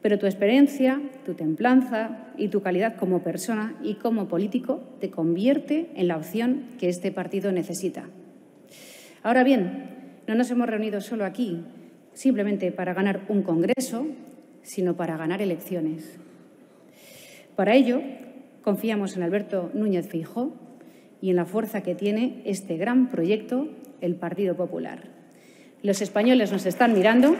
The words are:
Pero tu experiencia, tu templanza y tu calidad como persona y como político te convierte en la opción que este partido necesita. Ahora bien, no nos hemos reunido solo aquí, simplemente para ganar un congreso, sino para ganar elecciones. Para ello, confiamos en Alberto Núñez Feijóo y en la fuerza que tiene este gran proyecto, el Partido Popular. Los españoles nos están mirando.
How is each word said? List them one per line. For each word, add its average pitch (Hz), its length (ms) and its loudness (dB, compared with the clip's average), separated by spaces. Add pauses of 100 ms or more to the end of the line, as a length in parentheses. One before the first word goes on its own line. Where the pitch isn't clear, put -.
Pero 208 180 2
tu 202 80 0
experiencia, 262 720 4 (240)
tu 180 100 -6
templanza 226 920 0 (100)
y 208 120 -2
tu 196 140 0
calidad 185 340 0
como 180 260 0
persona 214 600 -4
y 196 120 -4
como 220 320 -2
político 208 560 -2 (180)
te 190 100 -6
convierte 247 840 0
en 180 140 -2
la 165 80 -2
opción 240 480 -2 (160)
que 180 80 0
este 180 240 -4
partido 190 400 -4
necesita. 175 520 -4 (1160)
Ahora 247 220 6
bien, 226 460 2 (360)
no 220 80 -2
nos 233 160 2
hemos 240 180 0
reunido 214 320 -2
solo 214 240 -6
aquí, 185 380 -4 (520)
simplemente 202 580 0
para 180 220 -4
ganar 196 340 2
un 202 140 2
congreso, 220 640 0 (560)
sino 180 340 -2
para 165 200 -4
ganar 165 240 -2
elecciones. 165 760 -4 (1400)
Para 202 200 2
ello, 247 260 6 (640)
confiamos 202 540 -2
en 180 60 -2
Alberto 190 520 -2
Núñez 196 340 0
Feijóo 226 460 -6 (680)
y 190 100 -2
en 180 60 4
la 175 80 2
fuerza 208 380 -4
que 180 120 -2
tiene 214 500 -2
este 185 320 -4
gran 240 320 2
proyecto, 214 600 0 (320)
el 175 140 0
Partido 175 420 -2
Popular. 170 460 -6 (800)
Los 202 180 2
españoles 214 520 4
nos 196 140 -2
están 226 280 4
mirando. 240 460 6